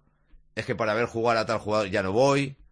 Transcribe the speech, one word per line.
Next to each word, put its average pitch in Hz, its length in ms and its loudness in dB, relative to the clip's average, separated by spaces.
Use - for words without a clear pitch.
es 110 100 -6
que 123 100 -4
para 107 180 0
ver 117 120 0
jugar 117 300 0
a 110 100 0
tal 110 140 -2
jugador 104 300 0
ya 101 120 0
no 95 120 -2
voy. 139 440 2